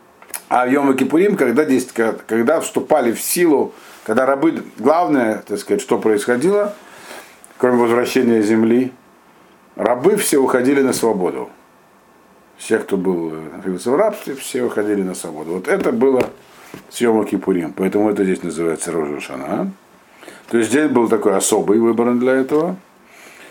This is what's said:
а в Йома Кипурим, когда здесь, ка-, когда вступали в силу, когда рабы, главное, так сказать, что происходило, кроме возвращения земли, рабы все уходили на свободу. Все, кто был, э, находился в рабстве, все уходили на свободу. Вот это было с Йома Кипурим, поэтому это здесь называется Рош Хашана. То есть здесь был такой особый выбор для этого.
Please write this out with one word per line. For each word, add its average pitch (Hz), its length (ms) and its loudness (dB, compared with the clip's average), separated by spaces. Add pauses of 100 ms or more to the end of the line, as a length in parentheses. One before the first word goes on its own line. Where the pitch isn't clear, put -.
(500)
а 123 160 2
в 123 40 0
Йома 139 240 2
Кипурим, 151 440 2
когда 127 260 2
здесь, 131 220 0
ка-, 113 320 -2 (100)
когда 117 320 2
вступали 139 540 0
в 101 80 -8
силу, 151 520 2 (320)
когда 120 200 0
рабы, 139 380 2 (140)
главное, 131 720 2
так 101 120 -4
сказать, 101 220 -2
что - 160 0
происходило, 123 760 0 (840)
кроме 123 240 2
возвращения 117 600 2
земли, 113 500 2 (840)
рабы 127 420 2
все - 200 0
уходили 131 440 2
на 127 120 2
свободу. 87 560 -2 (1080)
Все, 107 220 0
кто 104 180 -4
был, 87 360 -2
э, 78 240 -12
находился 95 340 -6
в 131 40 2
рабстве, 208 400 -2
все - 280 -6
уходили 104 400 -2
на 92 100 -6
свободу. 80 400 -10
Вот 92 140 -6
это 180 240 0
было 127 380 2 (600)
с - 120 -12
Йома 110 240 2
Кипурим, 95 480 -2
поэтому 101 360 0
это 101 140 0
здесь 92 180 -2
называется 82 500 -4
Рош 78 180 -2
Хашана. 87 640 -6 (800)
То 117 80 0
есть 110 120 0
здесь 147 200 2
был 120 180 2
такой 104 280 2
особый 98 420 2
выбор 117 360 2
для 127 200 2
этого. 151 440 0 (720)